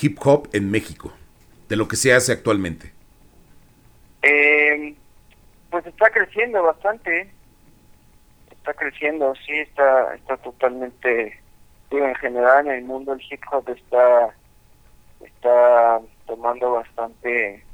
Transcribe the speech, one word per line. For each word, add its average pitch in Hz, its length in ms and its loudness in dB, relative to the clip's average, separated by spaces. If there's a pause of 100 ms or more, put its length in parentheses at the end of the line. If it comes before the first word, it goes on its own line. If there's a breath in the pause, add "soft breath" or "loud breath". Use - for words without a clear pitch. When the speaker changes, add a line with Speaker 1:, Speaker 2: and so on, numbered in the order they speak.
Speaker 1:
hip - 240 -2
hop 139 300 2
en 101 160 -2
México? - 420 -6 (560)
De 104 80 -4
lo 107 120 -2
que 110 80 -8
se 127 180 2
hace 127 180 2
actualmente. 95 640 -4 (1300)
Speaker 2:
Eh, 147 720 2 (760)
pues 170 140 -6
está 214 240 2
creciendo 214 520 -2
bastante. 185 680 -2 (1160)
Está - 240 -12
creciendo, 147 600 -4 (100)
sí, 147 140 -8
está, 131 560 0
está - 220 -8
totalmente, 123 1040 -6 (480)
digo, 143 160 -2
en 127 80 -2
general 127 540 2
en 135 60 -4
el 123 100 -10
mundo 131 280 -10
el 131 160 -8
hip 143 120 -16 (100)
hop 131 200 -4
está, 123 640 2 (880)
está 120 800 4 (280)
tomando 120 420 -4
bastante 117 1040 -6